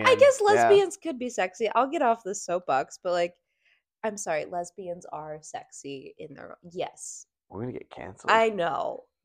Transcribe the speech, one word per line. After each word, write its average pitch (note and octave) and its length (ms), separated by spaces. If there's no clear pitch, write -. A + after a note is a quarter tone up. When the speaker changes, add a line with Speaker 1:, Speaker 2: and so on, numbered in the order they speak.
Speaker 1:
I C5 120
Speaker 2:
mean, - 40
Speaker 1:
guess C5 260
Speaker 2:
yeah. G4+ 340
Speaker 1:
lesbians F#4 160
could D#4 220
be B3 120
sexy. G3 440
I'll B3+ 140
get D4+ 140
off A3+ 220
this G3 200
soapbox, D#3 580
but, F3+ 100
like, F3 220
I'm G#3 120
sorry, E3 300
lesbians F3 600
are D#3 360
sexy - 760
in D3+ 160
their - 180
own, - 200
yes. - 540
Speaker 2:
We're F#2+ 120
gonna B2 120
get - 180
canceled. F#3+ 540
Speaker 1:
I A3+ 60
know. - 580